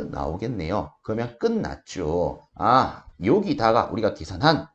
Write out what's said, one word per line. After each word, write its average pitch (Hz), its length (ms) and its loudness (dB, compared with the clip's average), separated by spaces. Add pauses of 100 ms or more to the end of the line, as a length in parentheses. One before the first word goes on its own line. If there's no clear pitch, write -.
(100)
나오겠네요. 87 840 -4 (120)
그러면 117 340 -4
끝났죠. 85 1160 -2
아, 113 500 2 (200)
여기다가 113 680 4
우리가 104 220 0
계산한 95 600 0